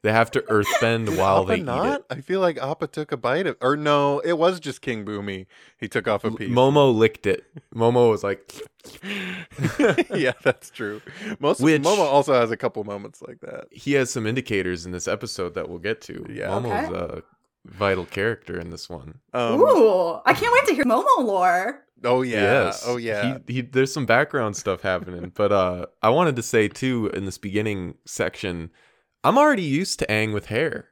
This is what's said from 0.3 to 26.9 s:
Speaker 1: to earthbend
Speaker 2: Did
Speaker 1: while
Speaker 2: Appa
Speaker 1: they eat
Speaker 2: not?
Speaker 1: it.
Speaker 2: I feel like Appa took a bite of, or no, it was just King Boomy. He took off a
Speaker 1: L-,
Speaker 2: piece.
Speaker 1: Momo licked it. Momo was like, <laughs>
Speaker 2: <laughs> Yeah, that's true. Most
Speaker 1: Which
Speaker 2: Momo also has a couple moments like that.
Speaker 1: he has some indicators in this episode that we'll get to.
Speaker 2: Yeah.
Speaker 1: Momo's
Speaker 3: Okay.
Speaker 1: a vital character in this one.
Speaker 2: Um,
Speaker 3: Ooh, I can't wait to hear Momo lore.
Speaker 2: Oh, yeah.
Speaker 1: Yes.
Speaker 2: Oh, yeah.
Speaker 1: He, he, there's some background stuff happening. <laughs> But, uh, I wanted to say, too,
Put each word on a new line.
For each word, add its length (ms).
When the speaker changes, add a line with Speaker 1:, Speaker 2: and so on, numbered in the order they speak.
Speaker 1:
to 100
earthbend 680
Speaker 2:
Did 100
Speaker 1:
while 240
Speaker 2:
Appa 60
Speaker 1:
they 80
eat 80
Speaker 2:
not? 340
Speaker 1:
it. 100
Speaker 2:
I 120
feel 180
like 180
Appa 300
took 240
a 60
bite 280
of, 160
or 160
no, 480
it 80
was 260
just 220
King 240
Boomy. 400
He 100
took 200
off 160
a 60
Speaker 1:
L-, 40
Speaker 2:
piece. 160
Speaker 1:
Momo 420
licked 360
it. 160
Momo 340
was 140
like, 280
<laughs> 200
Speaker 2:
<laughs> 1080
Yeah, 200
that's 280
true. 300
Most 220
Speaker 1:
Which 220
Speaker 2:
Momo 160
also 340
has 160
a 80
couple 260
moments 380
like 200
that. 300
Speaker 1:
he 220
has 160
some 160
indicators 640
in 40
this 160
episode 480
that 140
we'll 80
get 240
to. 280
Speaker 2:
Yeah. 180
Speaker 1:
Momo's 420
Speaker 3:
Okay. 300
Speaker 1:
a 40
vital 400
character 540
in 120
this 180
one. 300
Speaker 2:
Um, 280
Speaker 3:
Ooh, 640
I 80
can't 200
wait 140
to 60
hear 120
Momo 340
lore. 680
Speaker 2:
Oh, 200
yeah. 180
Speaker 1:
Yes. 220
Speaker 2:
Oh, 100
yeah. 480
Speaker 1:
He, 80
he, 80
there's 320
some 140
background 500
stuff 240
happening. 500
<laughs> 40
But, 160
uh, 340
I 80
wanted 280
to 60
say, 240
too, 460